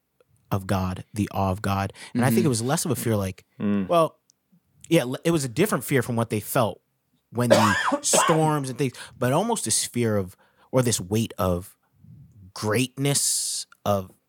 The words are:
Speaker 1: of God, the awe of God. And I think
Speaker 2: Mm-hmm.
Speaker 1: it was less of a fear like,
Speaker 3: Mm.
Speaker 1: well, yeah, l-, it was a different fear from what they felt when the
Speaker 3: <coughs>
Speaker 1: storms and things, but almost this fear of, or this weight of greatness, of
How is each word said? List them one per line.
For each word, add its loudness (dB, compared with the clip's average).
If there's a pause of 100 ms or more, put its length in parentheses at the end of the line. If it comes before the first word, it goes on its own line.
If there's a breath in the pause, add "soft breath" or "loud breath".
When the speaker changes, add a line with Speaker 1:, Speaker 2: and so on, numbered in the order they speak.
(520)
Speaker 1:
of -2
God, -2 (100)
the -2
awe 0
of -4
God. -2 (220 loud breath)
And 0
I 4
think 4
Speaker 2:
Mm-hmm. 2
Speaker 1:
it 2
was 0
less -2
of -2
a -2
fear 0
like, -4 (160)
Speaker 3:
Mm. -2
Speaker 1:
well, 0 (680)
yeah, 4
l-, -4
it 2
was 0
a -6
different 0
fear 2
from -4
what 0
they -2
felt 0 (520)
when 0
the 6 (120)
Speaker 3:
<coughs> 0
Speaker 1:
storms 2
and -8
things, -2 (240 loud breath)
but 0
almost 0
this 0
fear 0
of, -2 (340 soft breath)
or 4
this 0
weight -2
of -2 (800)
greatness, -2 (200)
of 0 (180)